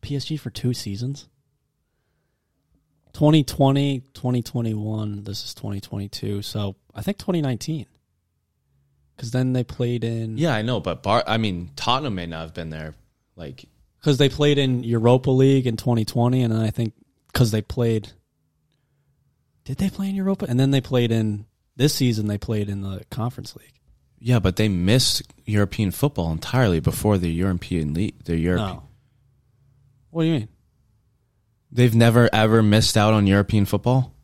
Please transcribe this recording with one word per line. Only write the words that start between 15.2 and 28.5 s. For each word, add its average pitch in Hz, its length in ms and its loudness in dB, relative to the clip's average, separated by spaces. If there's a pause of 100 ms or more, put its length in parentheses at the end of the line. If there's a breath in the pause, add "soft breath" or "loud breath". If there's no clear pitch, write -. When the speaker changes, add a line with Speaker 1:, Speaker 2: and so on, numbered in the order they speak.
Speaker 1:
League 131 360 4
in 113 120 -2
twenty 117 260 0
twenty, 123 380 2
and 113 100 0
then 110 80 0
I 110 100 0
think 113 220 -4 (400)
'cause 120 180 2
they 110 120 -2
played, 113 500 -2 (1500)
did 135 140 -10
they 196 100 0
play 196 220 -4
in 196 40 -4
Europa? 196 320 -2
And 123 140 0
then 135 100 4
they 135 120 2
played 120 280 0
in, 110 360 -2 (300)
this 127 180 2
season 110 320 0
they 104 120 -2
played 104 300 -4
in 98 140 -6
the 98 280 -8
Conference - 460 -8
League. - 160 -20 (460)
Speaker 2:
Yeah, 120 200 2
but 90 180 0
they 107 120 2
missed 101 540 2 (240)
European 104 460 0
football 92 380 -2
entirely 87 500 2
before - 360 0
the 87 160 0
European 85 640 -2
League. 92 300 -4
The 85 120 -4
Europe- 87 240 0